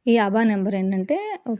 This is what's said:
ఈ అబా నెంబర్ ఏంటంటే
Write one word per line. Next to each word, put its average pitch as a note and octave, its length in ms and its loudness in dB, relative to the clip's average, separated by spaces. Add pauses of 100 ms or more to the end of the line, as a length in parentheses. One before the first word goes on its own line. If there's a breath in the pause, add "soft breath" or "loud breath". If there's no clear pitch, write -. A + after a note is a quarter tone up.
ఈ A#3+ 120 4
అబా G#3 260 2
నెంబర్ G3 300 0
ఏంటంటే F#3+ 420 -2 (440)